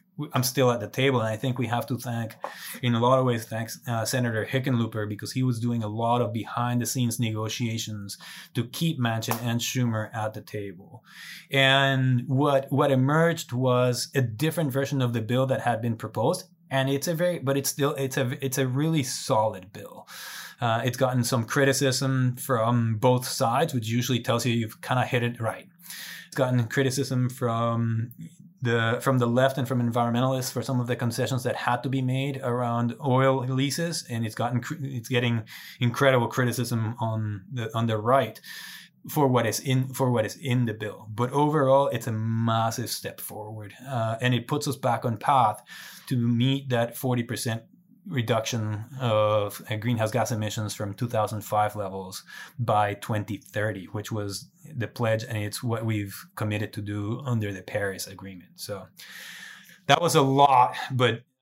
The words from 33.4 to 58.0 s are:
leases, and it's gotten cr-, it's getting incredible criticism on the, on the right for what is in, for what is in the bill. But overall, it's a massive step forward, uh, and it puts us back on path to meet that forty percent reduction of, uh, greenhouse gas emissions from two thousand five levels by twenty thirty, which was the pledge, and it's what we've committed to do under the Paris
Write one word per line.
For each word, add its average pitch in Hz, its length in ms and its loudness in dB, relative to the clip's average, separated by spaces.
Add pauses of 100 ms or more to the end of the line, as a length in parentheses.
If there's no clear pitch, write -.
leases, 135 640 -2
and 117 160 -2
it's 107 100 -8
gotten 120 260 0
cr-, 147 200 -8
it's 131 280 -8
getting 120 340 2 (360)
incredible 123 480 4
criticism 117 720 -2
on 110 440 -4 (100)
the, 113 240 -6
on 117 100 2
the 113 100 2
right 117 440 2 (680)
for 147 180 4
what 120 180 4
is 104 140 0
in, 131 340 0
for 131 160 2
what 117 160 2
is - 120 -6
in 123 280 2
the 110 80 6
bill. 107 400 -8
But 120 200 0
overall, 143 580 6
it's - 160 -2
a 113 60 -2
massive 113 760 0
step - 300 -8
forward, 107 540 -12 (120)
uh, 113 360 -2
and 123 120 4
it 120 140 0
puts 147 180 -2
us 135 120 -2
back 120 260 0
on 117 140 -2
path 110 440 4 (460)
to 135 80 0
meet 127 540 2
that 120 260 0
forty 123 280 0
percent 113 400 -4 (420)
reduction 110 800 -2 (140)
of, 107 720 2
uh, 113 80 -2
greenhouse 110 340 0
gas 113 200 0
emissions 107 440 -4
from 101 180 -6
two 120 140 -4
thousand 107 340 -2
five 107 340 0
levels 95 480 -8 (360)
by 104 360 2
twenty 107 420 -4
thirty, 104 540 -4
which 104 200 -6
was 101 380 -6 (260)
the 110 120 -4
pledge, 110 360 0
and 110 140 -6
it's 104 240 -6
what 113 240 -2
we've 104 300 -2 (200)
committed 104 380 -4
to 113 80 -8
do 104 440 -4
under 110 260 0
the 95 100 -8
Paris 98 460 -4